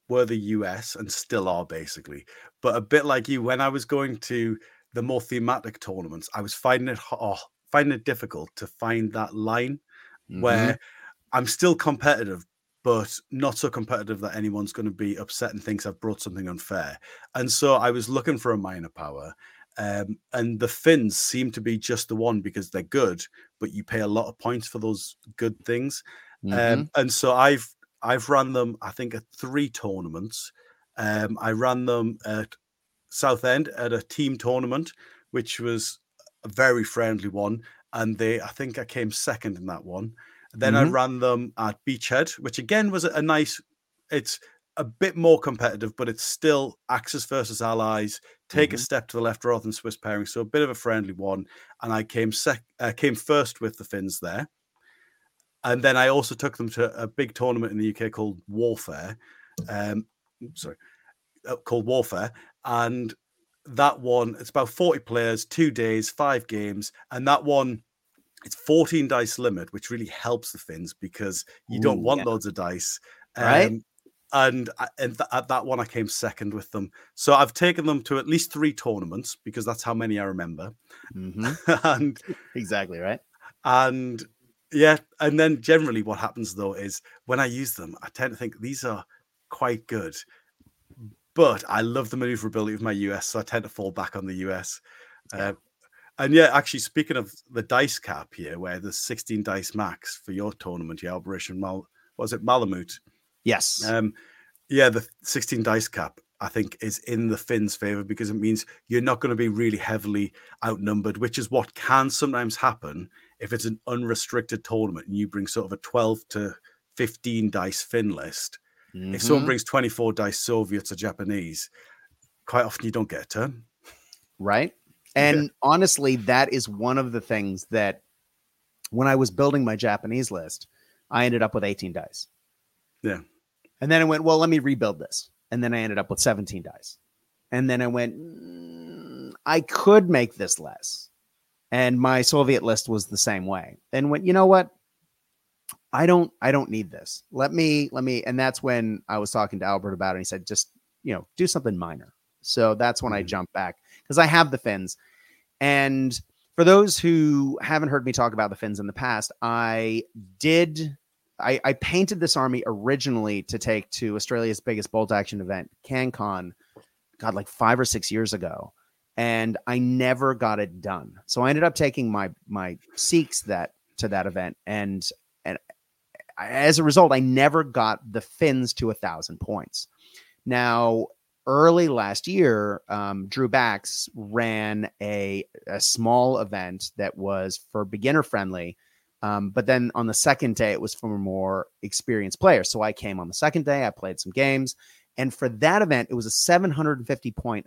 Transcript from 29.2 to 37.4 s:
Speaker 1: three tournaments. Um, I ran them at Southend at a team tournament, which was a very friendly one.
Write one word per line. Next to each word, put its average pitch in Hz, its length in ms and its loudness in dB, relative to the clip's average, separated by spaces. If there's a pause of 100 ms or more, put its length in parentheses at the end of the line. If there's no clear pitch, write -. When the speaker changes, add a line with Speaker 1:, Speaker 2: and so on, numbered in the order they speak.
Speaker 1:
three 135 340 -4
tournaments. 92 840 -8 (460)
Um, 107 440 -2
I 113 100 0
ran 123 340 0
them 117 400 0
at 107 300 -6 (540)
Southend 127 600 2
at 120 240 -4
a - 80 -2
team 135 360 -4
tournament, 127 540 -2 (400)
which 120 280 -4
was 117 400 -6 (440)
a 110 60 -14
very 120 340 4
friendly 110 460 -2
one. 101 320 -4 (320)